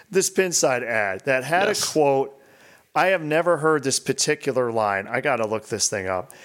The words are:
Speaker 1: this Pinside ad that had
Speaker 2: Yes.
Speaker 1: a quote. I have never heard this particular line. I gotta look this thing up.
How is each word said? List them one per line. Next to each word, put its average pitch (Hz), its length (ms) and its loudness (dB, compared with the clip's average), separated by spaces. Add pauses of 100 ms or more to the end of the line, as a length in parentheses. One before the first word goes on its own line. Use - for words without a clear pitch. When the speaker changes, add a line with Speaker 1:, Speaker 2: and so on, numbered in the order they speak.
Speaker 1:
this 185 220 0
Pinside 151 520 0
ad 107 420 -2
that 131 200 0
had 180 220 2
Speaker 2:
Yes. 208 200 -2
Speaker 1:
a - 60 -8
quote. 139 440 2 (560)
I 160 140 2
have 185 140 2
never 160 360 2
heard 151 280 2
this 131 160 0
particular 127 680 -2
line. 104 380 0
I 120 140 -4
gotta 120 260 0
look 107 220 -4
this 104 180 -2
thing 98 200 -4
up. 92 260 -4 (120)